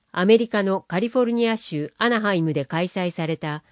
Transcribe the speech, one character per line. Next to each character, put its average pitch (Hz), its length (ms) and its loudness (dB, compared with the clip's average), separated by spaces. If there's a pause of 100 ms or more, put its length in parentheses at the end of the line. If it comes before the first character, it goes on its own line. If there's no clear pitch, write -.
(120)
ア 180 140 0
メ 220 120 8
リ 226 120 -2
カ 208 120 0
の 190 200 0
カ 170 180 -4
リ 233 80 0
フ 247 140 0
ォ 247 40 2
ル 233 60 0
ニ 233 160 2
ア 226 80 0
州 147 420 -6
ア 233 120 2
ナ 233 100 2
ハ 208 140 0
イ 170 80 2
ム 160 100 2
で 139 140 -2
開 170 220 -2
催 180 240 -4
さ 160 160 -4
れ 160 100 -4
た 151 340 -8